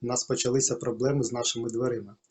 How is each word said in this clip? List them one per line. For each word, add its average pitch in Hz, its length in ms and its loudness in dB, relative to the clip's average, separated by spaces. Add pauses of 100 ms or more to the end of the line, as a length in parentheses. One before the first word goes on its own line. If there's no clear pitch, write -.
у 123 40 -6
нас 120 180 0
почалися 127 520 2
проблеми 127 460 0
з 113 100 0
нашими 117 380 -2
дверима. 113 460 -2 (140)